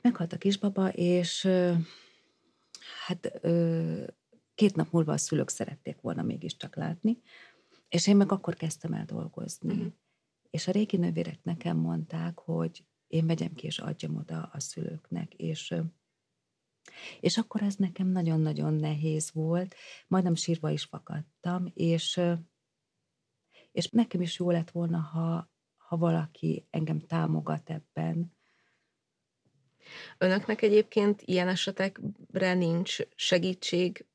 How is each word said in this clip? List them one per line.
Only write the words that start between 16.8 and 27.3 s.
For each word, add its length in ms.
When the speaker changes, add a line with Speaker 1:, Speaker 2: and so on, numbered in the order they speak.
Speaker 1:
és 180
akkor 240
ez 140
nekem 320
nagyon-nagyon 680
nehéz 600
volt, 420
majdnem 280
sírva 340
is 140
fakadtam, 920
és, 440
ö, 160
és 180
nekem 320
is 180
jó 120
lett 200
volna, 280
ha, 520
ha 200
valaki 720
engem 300
támogat 720